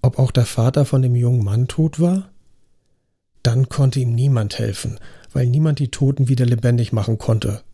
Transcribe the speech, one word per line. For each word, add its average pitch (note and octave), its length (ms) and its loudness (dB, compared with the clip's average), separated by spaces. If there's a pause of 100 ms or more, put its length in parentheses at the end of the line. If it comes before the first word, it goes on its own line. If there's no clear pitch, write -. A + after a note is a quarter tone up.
Ob B2 180 0
auch C3 120 2
der A#2+ 140 2
Vater B2+ 380 0
von C3 180 0
dem B2 140 2
jungen A#2+ 300 2
Mann A2+ 240 0
tot D#3+ 320 -2
war? F#3 280 0 (1120)
Dann B2 280 0
konnte C3+ 320 0
ihm A#2+ 140 -2
niemand A#2+ 440 0
helfen, G#2+ 400 -6 (320)
weil B2+ 160 0
niemand D3 320 2
die C3+ 120 -2
Toten C#3 360 0
wieder B2+ 180 2
lebendig A#2+ 460 0
machen A2 260 -2
konnte. G#2+ 460 -2 (100)